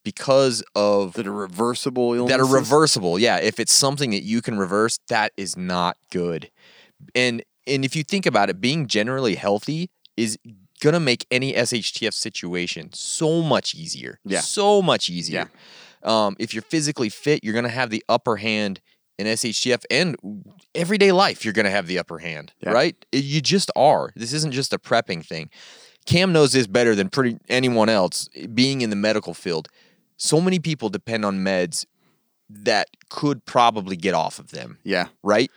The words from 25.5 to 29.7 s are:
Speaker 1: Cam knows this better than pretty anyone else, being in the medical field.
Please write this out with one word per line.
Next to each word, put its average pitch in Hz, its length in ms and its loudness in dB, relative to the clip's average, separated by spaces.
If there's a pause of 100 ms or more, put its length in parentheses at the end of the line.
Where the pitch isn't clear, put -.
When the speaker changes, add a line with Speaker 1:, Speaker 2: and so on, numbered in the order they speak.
Speaker 1:
Cam 180 280 2
knows 151 200 6
this 127 160 4
better 117 260 4
than 98 140 2
pretty 120 280 0 (120)
anyone 120 400 2
else, 95 400 2 (260)
being 131 280 2
in 113 80 0
the 101 60 -2
medical 104 380 -2
field. 80 340 -6 (480)